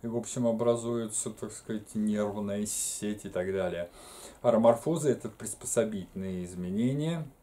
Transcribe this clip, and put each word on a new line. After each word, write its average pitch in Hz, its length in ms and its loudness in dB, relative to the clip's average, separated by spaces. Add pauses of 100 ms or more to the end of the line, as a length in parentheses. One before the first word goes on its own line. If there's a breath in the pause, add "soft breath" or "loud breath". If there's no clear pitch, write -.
и, 117 60 -6
в 113 80 -2
общем, 120 300 -2
образуется, 117 840 2
так 110 200 -8
сказать, - 440 -8
нервная 104 720 0
сеть - 580 -4
и 98 40 -8
так 92 220 -2
далее. 90 380 -2 (540 loud breath)
Ароморфозы — 117 680 6
это 113 180 0
приспособительные 95 1160 -4
изменения 123 800 0 (160)